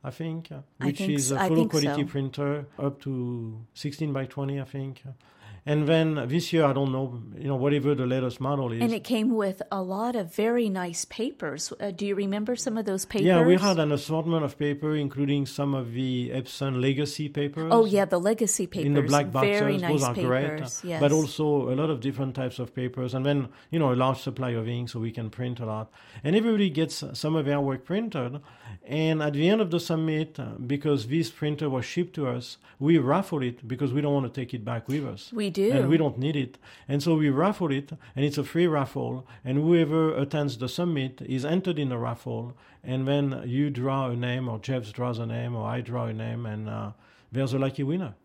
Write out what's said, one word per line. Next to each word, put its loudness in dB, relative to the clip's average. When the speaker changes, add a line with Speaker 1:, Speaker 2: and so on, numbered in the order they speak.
Speaker 1:
I -8
think, -8
uh, -12
Speaker 2:
I -2
Speaker 1:
which -2
Speaker 2:
think 0
Speaker 1:
is 0
Speaker 2:
s-, 0
Speaker 1:
a 2
Speaker 2:
I 2
Speaker 1:
photo 6
Speaker 2:
think 2
Speaker 1:
quality 2
Speaker 2:
so. -2
Speaker 1:
printer -4
up -4
to -6
sixteen -4
by -2
twenty, -6
I -6
think. -10
And 2
then 2
this 0
year, 6
I 6
don't 2
know, -4
you -6
know, 0
whatever 2
the 0
latest -2
model 0
is. -4
Speaker 2:
And 2
it -4
came 0
with 0
a -2
lot -2
of -4
very 0
nice -4
papers. -6
Uh, -4
do -6
you 0
remember -2
some -4
of -4
those -2
papers? 2
Speaker 1:
Yeah, 8
we 10
had 4
an 4
assortment 2
of -4
paper, 0
including 0
some -2
of -4
the -2
Epson -2
legacy 0
papers. -4
Speaker 2:
Oh, 8
yeah, 4
the 2
legacy 0
Speaker 1:
In 2
the 6
Speaker 2:
papers. 2
Speaker 1:
black 4
boxes. 2
Speaker 2:
Very 2
nice -2
Speaker 1:
Those 2
are 0
Speaker 2:
papers, -2
Speaker 1:
great. -8
Speaker 2:
yes. -2
Speaker 1:
But 6
also 2
a 2
lot 0
of -2
different -4
types -4
of -6
papers. -4
And 0
then, 2
you 0
know, 4
a 2
large 2
supply -4
of -2
ink, -4
so -6
we -2
can -8
print -6
a -6
lot. -6
And 2
everybody 4
gets -2
some 0
of 2
their 0
work -2
printed. -4
And 2
at 0
the 4
end 6
of 0
the 2
summit, 0
uh, -6
because 0
this 2
printer -2
was -2
shipped -4
to -2
us, -6
we 6
raffle 2
it -4
because 0
we 2
don't 2
want 0
to -6
take -6
it -8
back -4
with -2
us. -10
Speaker 2:
We -2
do. 4
Speaker 1:
And 4
we 6
don't 2
need 0
it. -4
And 0
so 4
we 4
raffle 2
it, -12
and 2
it's 0
a 0
free 2
raffle. -4
And -2
whoever 4
attends -2
the -4
summit -2
is -2
entered 0
in 0
a -2
raffle. -4
And -2
then 0
you 0
draw -2
a -2
name, -2
or -4
Jeff -4
draws -4
a -4
name, -4
or -4
I -2
draw -4
a -4
name, -6
and, -6
uh, -6
there's 0
a 0
lucky -2
winner. -2